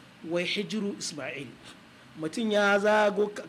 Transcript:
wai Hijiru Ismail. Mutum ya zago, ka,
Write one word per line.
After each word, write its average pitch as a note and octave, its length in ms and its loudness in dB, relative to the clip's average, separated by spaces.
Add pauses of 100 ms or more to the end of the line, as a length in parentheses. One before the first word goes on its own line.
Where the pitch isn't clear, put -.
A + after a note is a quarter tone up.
(300)
wai E3+ 160 0
Hijiru G3+ 520 -4
Ismail. C3+ 500 -8 (720)
Mutum F#3 320 -2
ya G3+ 280 4
zago, G#3 480 4
ka, - 200 -10